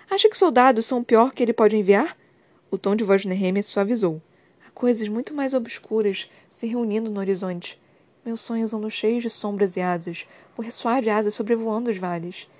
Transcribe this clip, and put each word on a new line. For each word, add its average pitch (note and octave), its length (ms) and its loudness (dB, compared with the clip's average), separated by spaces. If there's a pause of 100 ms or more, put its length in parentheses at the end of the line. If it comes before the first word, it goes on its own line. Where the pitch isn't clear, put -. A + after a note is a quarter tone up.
Acha G4 200 4
que - 80 -6
soldados B3 480 6
são B3+ 140 -2
o A#3+ 60 -4
pior A#3 280 6
que - 80 -2
ele A#3 120 2
pode A3 240 4
enviar?" G3+ 400 4 (540)
O F#3+ 60 -4
tom G3+ 180 0
de A3+ 80 0
voz G3 180 4
de G3+ 60 -6
Nehemia F#3+ 360 0
se - 60 -16
suavizou. G3+ 520 -2 (440)
Há - 60 -20
coisas A#3 360 0
muito A3+ 260 -6
mais C#4 200 -4
obscuras A3 760 -4 (200)
se - 180 -10
reunindo A3+ 440 -2
no G3+ 80 -6
horizonte. F#3 600 -4 (460)
Meus A3+ 160 -8
sonhos A3+ 320 -4
andam G#3+ 160 -6
cheios A3+ 320 -2
de A#3 80 -4
sombras G3+ 480 -2
e F#3 40 0
asas, F3 440 -4 (320)
o - 60 -6
ressoar A#3 360 -2
de A3 120 0
asas G#3 240 0
sobrevoando A3+ 560 -2
os G3 60 -4
vales. F3 520 -8 (100)